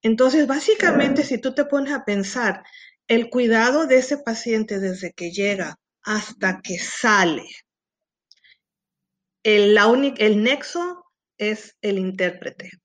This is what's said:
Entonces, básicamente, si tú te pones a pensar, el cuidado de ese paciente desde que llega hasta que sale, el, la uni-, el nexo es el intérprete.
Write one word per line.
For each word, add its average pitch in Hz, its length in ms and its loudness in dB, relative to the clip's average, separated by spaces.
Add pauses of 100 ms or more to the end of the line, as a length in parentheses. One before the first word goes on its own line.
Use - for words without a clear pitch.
Entonces, 254 460 2
básicamente, 294 720 2
si 254 180 -4
tú 262 140 -6
te 285 100 0
pones 277 280 -2
a 269 120 -6
pensar, 202 600 -4 (420)
el 233 240 0
cuidado 247 560 2
de 262 120 6
ese 269 200 0
paciente 220 600 -4
desde 185 320 -6
que 175 180 -10
llega 190 460 -4 (260)
hasta 202 600 -4
que 175 160 -10
sale, 185 680 0 (2000)
el, 208 300 6
la 208 120 6
uni-, 254 320 2
el 214 240 2
nexo 339 600 -4 (340)
es 214 440 -8
el 196 160 -2
intérprete. 185 720 -6 (140)